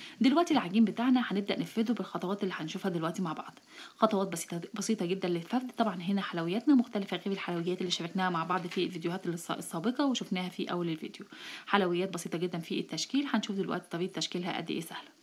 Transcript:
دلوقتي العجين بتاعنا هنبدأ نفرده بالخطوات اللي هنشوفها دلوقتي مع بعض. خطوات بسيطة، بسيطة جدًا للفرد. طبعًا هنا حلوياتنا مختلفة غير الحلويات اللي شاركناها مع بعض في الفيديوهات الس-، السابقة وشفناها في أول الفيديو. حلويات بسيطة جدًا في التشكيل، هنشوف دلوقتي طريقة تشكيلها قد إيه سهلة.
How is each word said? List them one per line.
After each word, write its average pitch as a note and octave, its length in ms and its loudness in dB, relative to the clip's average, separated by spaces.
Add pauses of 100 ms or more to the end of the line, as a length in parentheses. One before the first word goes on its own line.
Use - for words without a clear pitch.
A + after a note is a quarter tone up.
(220)
دلوقتي D4+ 320 6
العجين G#3 320 6
بتاعنا B3 420 4
هنبدأ G3+ 320 0
نفرده A3 340 0
بالخطوات F#3+ 500 -2
اللي F#3 140 -2
هنشوفها F3+ 340 -2
دلوقتي E3 300 -2
مع D#3+ 120 -2
بعض. - 260 -12 (360)
خطوات G#3 320 4
بسيطة، E3+ 340 -6 (120)
بسيطة G3 320 0
جدًا F#3+ 220 0
للفرد. G3+ 500 -2
طبعًا G#3+ 180 2
هنا F#3 260 0
حلوياتنا F3+ 540 2
مختلفة G3+ 420 2
غير G3 160 -2
الحلويات F3 480 -2
اللي F3+ 100 0
شاركناها F#3 380 0
مع E3 140 0
بعض F3+ 240 0
في F3+ 160 0
الفيديوهات F3 440 -2
الس-، E3+ 240 -4
السابقة G#3 540 0
وشفناها F#3 440 0
في - 220 -4
أول F3 180 0
الفيديو. - 360 -6 (420)
حلويات F#3 460 2
بسيطة F3 240 -4
جدًا F3 220 -2
في - 200 -2
التشكيل، B3+ 540 -2
هنشوف G#3 220 0
دلوقتي F3 340 -2
طريقة F3 220 -2
تشكيلها F3 460 -2
قد E3 140 -4
إيه D#3+ 100 -2
سهلة. - 280 -12 (140)